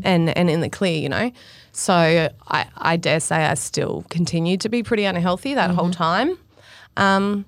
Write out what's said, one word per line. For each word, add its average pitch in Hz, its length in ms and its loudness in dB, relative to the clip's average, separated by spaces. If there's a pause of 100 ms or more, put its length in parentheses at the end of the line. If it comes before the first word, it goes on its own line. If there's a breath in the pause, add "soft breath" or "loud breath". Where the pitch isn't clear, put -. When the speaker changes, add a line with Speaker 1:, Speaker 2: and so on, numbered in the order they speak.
Speaker 1:
and, 170 320 2
and 175 120 2
in 160 120 0
the 120 80 -2
clear, 170 280 -2
you 139 120 -4
know. 208 200 -2 (420 loud breath)
So 165 580 2 (180)
I, - 180 -2 (120)
I 165 200 0
dare 156 220 0
say 160 260 0
I 151 100 2
still - 540 -6
continued 170 520 -2
to 220 80 -4
be 233 140 -2
pretty 208 220 0
unhealthy 185 500 -2
that 185 160 2
whole 175 140 0
Speaker 2:
Mm-hmm. 180 60 0
Speaker 1:
time. 247 460 0 (580 loud breath)
Um, 196 520 0